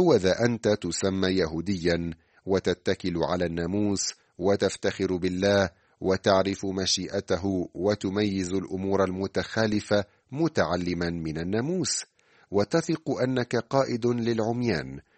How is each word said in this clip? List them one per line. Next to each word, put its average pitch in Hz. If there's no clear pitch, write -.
"هو 170
ذا 98
أنت 117
تسمى 95
يهودياً، 85
وتتكل 92
على 87
الناموس، 92
وتفتخر 95
بالله، 92
وتعرف 95
مشيئته، 92
وتميز 95
الأمور 95
المتخالفة 101
متعلماً 87
من 80
الناموس، 117
وتثق 156
أنك 123
قائد 120
للعميان، 113